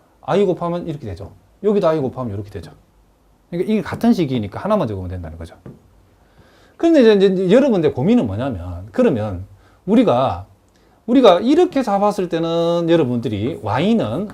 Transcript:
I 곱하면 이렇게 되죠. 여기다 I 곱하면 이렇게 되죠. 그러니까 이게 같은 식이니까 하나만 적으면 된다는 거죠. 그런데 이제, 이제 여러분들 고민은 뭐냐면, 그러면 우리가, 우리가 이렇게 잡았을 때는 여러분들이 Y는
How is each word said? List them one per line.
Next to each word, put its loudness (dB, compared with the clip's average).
I 0
곱하면 -4
이렇게 -10
되죠. -14
여기다 2
I 0
곱하면 -6
이렇게 -10
되죠. -16
그러니까 -4
이게 0
같은 0
식이니까 -2
하나만 -2
적으면 -8
된다는 -10
거죠. -16
그런데 4
이제, 6
이제 0
여러분들 2
고민은 2
뭐냐면, -8
그러면 -2
우리가, 0
우리가 6
이렇게 2
잡았을 0
때는 -2
여러분들이 0
Y는 -2